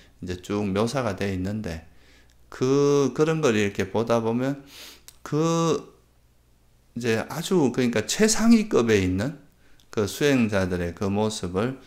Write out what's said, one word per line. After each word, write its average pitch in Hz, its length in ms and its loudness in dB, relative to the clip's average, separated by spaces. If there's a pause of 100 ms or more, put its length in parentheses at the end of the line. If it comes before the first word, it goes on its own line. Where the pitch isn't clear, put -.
(220)
이제 90 180 -8
쭉 104 280 -4
묘사가 113 480 -2
돼 98 180 -4
있는데 92 540 -8 (600)
그, 139 680 2
그런 160 240 2
걸 127 160 2
이렇게 101 340 -2
보다 117 300 0
보면 127 440 -2 (580)
그 165 680 0 (1000)
이제 117 340 -2
아주 156 460 0
그러니까 117 320 0
최상위급에 214 920 4
있는 95 380 -2 (520)
그 107 160 0
수행자들의 95 880 0
그 104 100 -6
모습을 104 840 -2